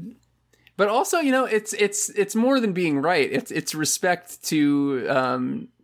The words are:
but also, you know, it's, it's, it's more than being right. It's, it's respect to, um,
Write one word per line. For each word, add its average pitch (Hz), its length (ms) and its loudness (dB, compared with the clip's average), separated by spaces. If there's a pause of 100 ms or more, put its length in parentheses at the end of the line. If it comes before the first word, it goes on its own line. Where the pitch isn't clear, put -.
(800)
but 202 80 2
also, 285 300 0
you 294 120 2
know, 262 140 2
it's, 214 300 -2
it's, 202 340 0
it's 196 260 -2
more 254 240 4
than 220 140 0
being 165 300 0
right. 156 280 2
It's, 135 200 -4
it's 151 240 -4
respect - 680 -2
to, 143 680 2
um, 131 580 -2 (160)